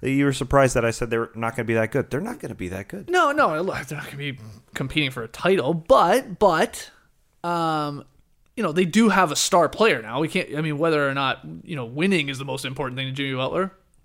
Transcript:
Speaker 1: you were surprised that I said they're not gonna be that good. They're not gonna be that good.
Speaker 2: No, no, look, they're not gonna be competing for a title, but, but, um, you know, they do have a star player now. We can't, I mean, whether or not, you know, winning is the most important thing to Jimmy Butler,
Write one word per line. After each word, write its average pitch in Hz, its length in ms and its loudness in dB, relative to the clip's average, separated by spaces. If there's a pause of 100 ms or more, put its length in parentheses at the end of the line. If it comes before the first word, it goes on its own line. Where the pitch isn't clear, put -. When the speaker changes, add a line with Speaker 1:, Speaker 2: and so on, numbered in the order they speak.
Speaker 1:
you 135 220 2
were 139 80 4
surprised 131 420 4
that 117 100 2
I 117 60 2
said 113 200 -6
they're 113 240 -2
not 113 220 -4
gonna 117 100 -4
be 113 80 0
that 110 180 2
good. 135 180 -2
They're 135 100 -4
not 233 200 -8
gonna - 140 -10
be - 140 -8
that 95 200 -10
good. 196 220 -12
Speaker 2:
No, 339 220 2
no, 220 280 2
look, - 260 -4
they're 147 120 -10
not - 80 -12
gonna - 120 -16
be 143 200 -8 (360)
competing 139 360 -2
for 123 120 -8
a 113 60 -10
title, 170 460 0
but, 202 640 4
but, 180 520 2 (540)
um, 160 600 -2 (520)
you 233 60 -4
know, 170 100 -2
they 180 120 2
do 208 260 4
have 185 200 4
a 139 60 -4
star 175 320 4
player 147 340 2
now. 113 180 -6
We 160 80 -2
can't, 180 280 -4
I 151 40 -2
mean, 151 180 -4
whether 151 300 2
or 135 60 -2
not, 135 260 -2 (220)
you 175 140 -10
know, 127 80 -6
winning 151 440 0
is 135 100 -8
the 139 60 -8
most 131 200 -6
important 131 340 -6
thing 131 80 -6
to 131 60 -8
Jimmy 135 240 -4
Butler, 170 360 -2 (320)